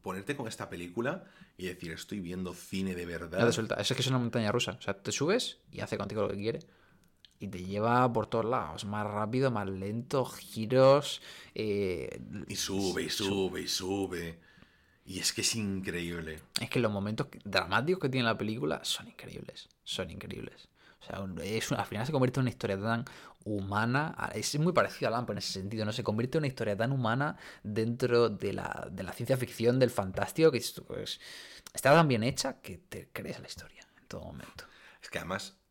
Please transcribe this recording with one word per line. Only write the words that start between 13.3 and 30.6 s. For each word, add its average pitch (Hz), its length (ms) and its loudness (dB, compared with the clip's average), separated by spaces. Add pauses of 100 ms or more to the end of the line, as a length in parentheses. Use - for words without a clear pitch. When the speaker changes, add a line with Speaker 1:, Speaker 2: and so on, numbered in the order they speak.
Speaker 1:
y 71 60 -4
sube. 90 720 -2 (680)
Y 92 140 -6
es - 140 2
que 113 80 -2
es - 140 2
increíble. 87 840 -4 (220)
Speaker 2:
Es - 80 -8
que 131 100 2
los 110 120 2
momentos 104 360 -4
que, - 160 -18
dramáticos 117 580 2
que 143 80 0
tiene 131 160 0
la 113 120 2
película 123 460 -2
son - 260 -4
increíbles. - 580 -16 (160)
Son - 260 -6
increíbles. - 600 -12 (320)
O - 40 -20
sea, - 160 -8
un, 92 200 -6
es 107 300 -2
un, 120 80 2
al 101 60 0
final 110 200 -4
se 151 60 -2
convierte 131 280 4
en 131 40 4
una 120 60 2
historia 101 300 -2
tan 117 260 0 (400)
humana. 107 720 0
A-, - 180 -2
es 110 240 -2
muy 170 140 4
parecido 117 340 2
a 107 40 2
Lamp 117 180 0
en 101 80 -2
ese - 160 -4
sentido, 104 320 -2
¿no? 107 80 0
Se 110 100 -2
convierte 113 340 2
en 156 40 4
una 147 60 0
historia 110 280 0
tan 117 160 2
humana 135 460 2 (260)
dentro 117 680 4
de 101 220 -2
la, - 400 -6
de 95 120 -6
la 87 100 -6
ciencia 123 240 0
ficción, 120 420 4
del 123 120 8
fantástico, 101 600 4
que 123 60 0
es, - 140 -2 (140)